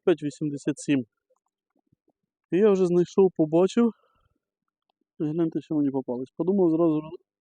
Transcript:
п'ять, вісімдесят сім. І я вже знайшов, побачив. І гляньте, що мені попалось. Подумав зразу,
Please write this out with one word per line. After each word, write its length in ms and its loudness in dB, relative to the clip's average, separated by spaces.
п'ять, 180 0
вісімдесят 560 -6
сім. 260 -2
І 80 0
я 120 4
вже 160 2
знайшов, 500 2
побачив. 560 2
І 40 -4
гляньте, 360 -2
що 140 -10
мені 160 0
попалось. 460 -6
Подумав 340 2
зразу, 320 0